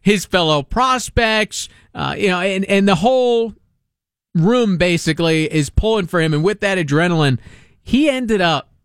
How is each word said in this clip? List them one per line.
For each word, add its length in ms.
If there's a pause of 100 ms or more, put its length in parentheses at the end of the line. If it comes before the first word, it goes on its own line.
his 240
fellow 380
prospects, 1040 (240)
uh, 240
you 120
know, 120
and, 240
and 220
the 80
whole 580 (800)
room 440
basically 680
is 240
pulling 380
for 120
him. 140
And 100
with 180
that 180
adrenaline, 580 (460)
he 260
ended 320
up 300 (140)